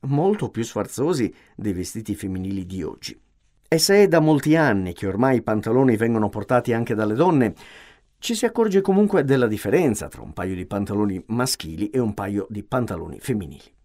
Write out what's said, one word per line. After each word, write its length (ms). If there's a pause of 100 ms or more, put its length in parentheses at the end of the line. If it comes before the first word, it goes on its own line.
molto 480
più 140
sfarzosi 680 (220)
dei 180
vestiti 420
femminili 500
di 180
oggi. 360 (500)
E 100
se 240
è 40
da 120
molti 360
anni 380
che 140
ormai 300
i 40
pantaloni 560
vengono 320
portati 440
anche 220
dalle 200
donne, 380 (680)
ci 140
si 120
accorge 360
comunque 420
della 240
differenza 600
tra 140
un 120
paio 220
di 100
pantaloni 600
maschili 600
e 100
un 140
paio 360
di 140
pantaloni 560
femminili. 640